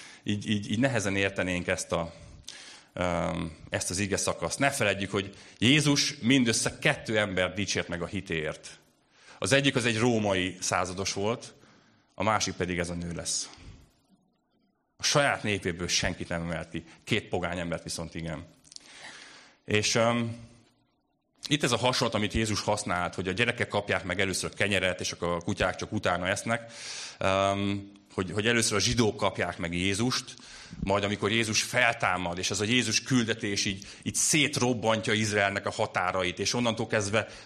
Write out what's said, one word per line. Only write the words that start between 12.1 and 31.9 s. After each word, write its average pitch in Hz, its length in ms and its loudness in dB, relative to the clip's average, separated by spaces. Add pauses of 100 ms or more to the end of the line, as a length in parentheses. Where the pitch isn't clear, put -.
a - 20 0
másik 104 300 2
pedig 87 260 -2
ez 87 100 -2
a 87 40 -6
nő 85 180 -6
lesz. - 380 -6 (1500)
A - 60 -8
saját 135 400 4
népéből 90 440 0
senkit 90 400 0
nem 85 140 -2
emelt 82 280 -6
ki, 80 140 -8 (200)
két - 240 -2
pogány 87 320 -2
embert 85 240 -4
viszont - 320 -8
igen. 80 300 -8 (1200)
És, 104 300 0
öm, 117 400 2 (1120)
itt 151 160 2
ez 139 80 2
a 117 60 4
hasonlat, 123 380 2
amit 104 180 0
Jézus 110 280 0
használt, 90 540 0
hogy 92 120 -4
a 92 40 2
gyerekek 117 360 0
kapják 101 360 0
meg 90 160 -2
először 95 340 0
a - 40 -14
kenyeret, 92 420 2
és - 120 -4
akkor - 160 -4
a 87 140 0
kutyák 98 340 0
csak - 160 -8
utána 90 360 0
esznek, 117 440 -2 (460)
öm, 98 760 2 (220)
hogy, 92 180 -2
hogy 104 160 0
először 113 300 4
a - 20 4
zsidók 113 380 2
kapják 92 400 0
meg 85 160 -4
Jézust, 98 640 0 (440)
majd 98 240 2
amikor 101 280 0
Jézus 110 320 2
feltámad, 95 720 2